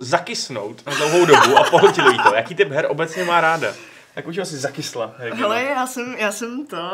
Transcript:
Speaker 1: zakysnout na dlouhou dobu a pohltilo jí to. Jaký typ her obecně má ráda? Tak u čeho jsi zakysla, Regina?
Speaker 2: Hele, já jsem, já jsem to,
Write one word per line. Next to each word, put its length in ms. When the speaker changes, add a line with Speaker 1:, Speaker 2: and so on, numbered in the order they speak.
Speaker 1:
zakysnout 840
na 100
dlouhou 300
dobu 320
a 120
pohltilo 400
jí 140
to. 120
Jaký 200
typ 160
her 180
obecně 340
má 180
ráda? 320
Tak 120
u 60
čeho 120
jsi 120
zakysla, 600
Regina? 200
Speaker 2:
Hele, 160
já 240
jsem, 300
já 140
jsem 360
to, 260